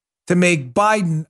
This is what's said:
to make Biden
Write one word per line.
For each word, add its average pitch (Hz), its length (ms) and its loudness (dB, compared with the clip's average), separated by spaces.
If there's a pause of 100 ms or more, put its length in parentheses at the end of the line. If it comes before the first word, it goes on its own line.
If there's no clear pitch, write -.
(280)
to 180 60 0
make 175 380 0
Biden 196 580 0